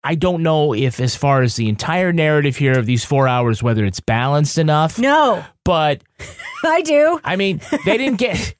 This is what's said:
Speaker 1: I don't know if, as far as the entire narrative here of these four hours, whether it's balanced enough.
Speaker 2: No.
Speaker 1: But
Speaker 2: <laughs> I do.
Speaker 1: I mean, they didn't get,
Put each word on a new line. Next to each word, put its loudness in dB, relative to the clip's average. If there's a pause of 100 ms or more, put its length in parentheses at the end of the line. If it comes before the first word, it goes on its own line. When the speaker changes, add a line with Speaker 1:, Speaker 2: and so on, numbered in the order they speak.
Speaker 1:
I -2
don't -2
know 2
if, 0
as -2
far 2
as 0
the 0
entire -2
narrative 2
here 2
of 0
these 0
four 2
hours, 0
whether 0
it's -4
balanced 0
enough. 0
Speaker 2:
No. 2 (200)
Speaker 1:
But 0 (160)
Speaker 2:
<laughs> -14
I 2
do. 2
Speaker 1:
I -2
mean, -2 (240)
they 2
didn't -2
get, -4